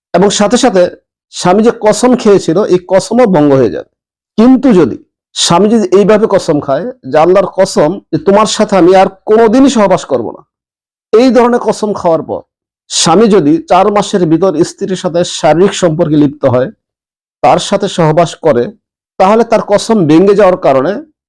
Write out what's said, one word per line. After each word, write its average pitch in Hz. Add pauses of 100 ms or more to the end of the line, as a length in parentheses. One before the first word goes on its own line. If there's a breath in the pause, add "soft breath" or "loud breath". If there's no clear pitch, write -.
(140)
এবং 196
সাথে 202
সাথে 190 (400)
স্বামী 190
যে 233 (100)
কসম 214
খেয়েছিল, 196
এই 180 (100)
কসমও 220
ভঙ্গ 147
হয়ে 127
যাবে। 65 (460)
কিন্তু 254
যদি 160 (360)
স্বামী 185
যদি 208
এইভাবে 208
কসম 165
খায় 143 (220)
যে, 143
"আল্লাহর 180
কসম, 185 (120)
যে 160
তোমার 202
সাথে 208
আমি 180
আর 190 (200)
কোনোদিনই 233
সহবাস 190
করব 117
না," - (760)
এই 254
ধরনের 240
কসম 208
খাওয়ার 165
পর 107 (480)
স্বামী 180
যদি 165
চার 190
মাসের 202
ভিতর 165
স্ত্রীর 202
সাথে 175
শারীরিক 175
সম্পর্কে 160
লিপ্ত 147
হয়, 127 (720)
তার 147
সাথে 196
সহবাস 160
করে, 123 (540)
তাহলে 214
তার 226
কসম 202
ভেঙে 185
যাওয়ার 185
কারণে 147 (360)